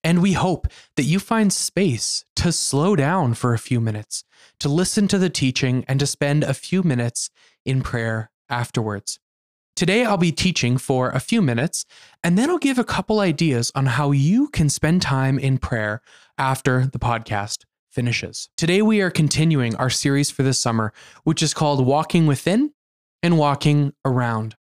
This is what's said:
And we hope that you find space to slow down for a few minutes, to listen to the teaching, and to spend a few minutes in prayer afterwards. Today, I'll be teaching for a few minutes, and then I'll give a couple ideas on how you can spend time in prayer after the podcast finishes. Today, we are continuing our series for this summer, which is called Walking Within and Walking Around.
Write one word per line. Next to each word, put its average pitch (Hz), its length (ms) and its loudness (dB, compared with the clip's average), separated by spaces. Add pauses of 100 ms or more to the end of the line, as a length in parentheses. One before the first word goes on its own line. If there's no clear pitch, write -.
And 170 160 2
we 185 140 2
hope 170 340 -2 (280)
that 254 80 2
you 175 140 2
find 214 320 2
space - 760 -2 (100)
to 170 160 0
slow 165 420 0
down 147 380 0
for 120 220 0
a 110 40 -2
few 120 220 -2
minutes, 107 420 -6 (360)
to 147 100 -4
listen 185 400 0
to 202 80 2
the 185 140 2
teaching, 127 580 0
and 135 100 0
to 143 80 0
spend 147 380 0
a 135 80 -2
few 180 300 -2
minutes 123 480 -2 (340)
in 131 160 -2
prayer 113 500 -4 (200)
afterwards. 113 680 -4 (560)
Today, 196 300 2
I'll 208 140 0
be 170 140 2
teaching 127 440 0
for 127 320 0
a 131 120 -2
few 233 200 0
minutes, 131 460 -2 (360)
and 175 140 2
then 262 140 2
I'll 349 80 0
give 269 200 0
a 226 60 0
couple 214 360 -2
ideas 151 540 0
on 135 120 0
how 139 240 0
you 175 380 2
can 151 200 0
spend 165 320 0
time 135 380 0
in 135 180 0
prayer 107 460 -4 (340)
after 131 480 0
the 131 140 -4
podcast 110 640 -4 (240)
finishes. - 680 -6
Today, 180 240 2
we 214 180 4
are 185 100 0
continuing 147 680 2
our 127 120 0
series 139 420 0
for - 120 -4
this 131 180 0
summer, 113 320 0 (320)
which 160 180 0
is 151 120 -2
called 143 320 2
Walking 156 400 2
Within 208 480 0 (480)
and 170 160 2
Walking 147 560 2 (100)
Around. 117 600 -2